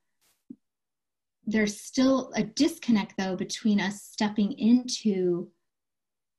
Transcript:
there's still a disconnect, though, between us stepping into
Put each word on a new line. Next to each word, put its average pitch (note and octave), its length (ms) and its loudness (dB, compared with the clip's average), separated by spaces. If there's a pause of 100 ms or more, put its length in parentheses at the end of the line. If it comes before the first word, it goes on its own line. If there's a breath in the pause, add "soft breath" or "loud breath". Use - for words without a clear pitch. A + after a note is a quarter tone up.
(1500)
there's G#3 340 0
still C4 540 0
a A3 80 0
disconnect, A#3 760 0
though, F#3+ 180 -2
between G3+ 440 0
us G3+ 220 -4
stepping G#3 500 -2
into G3 1000 2 (880)